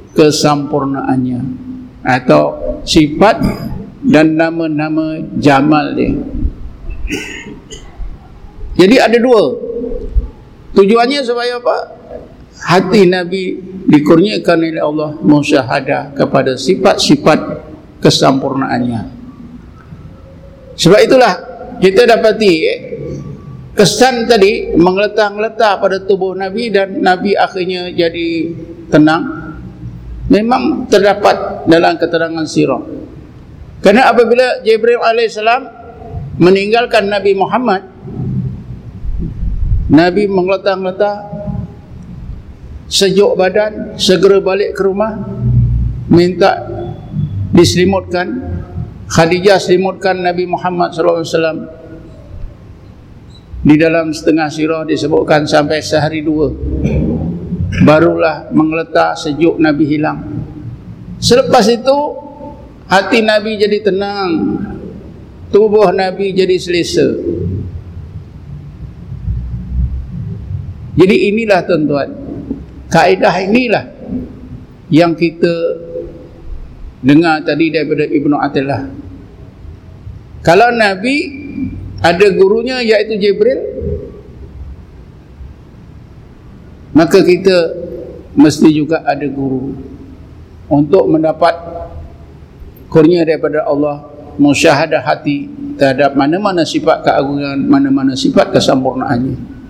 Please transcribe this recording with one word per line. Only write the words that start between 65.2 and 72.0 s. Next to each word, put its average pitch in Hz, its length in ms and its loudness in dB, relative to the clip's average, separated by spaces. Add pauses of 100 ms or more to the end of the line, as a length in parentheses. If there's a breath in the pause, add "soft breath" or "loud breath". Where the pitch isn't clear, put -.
tubuh 208 400 4
Nabi 190 400 -2
jadi 185 260 2
selesa. 170 540 0 (3750)
Jadi 185 240 4 (160)
inilah, 208 320 0
tuan-tuan, 147 460 -2 (800)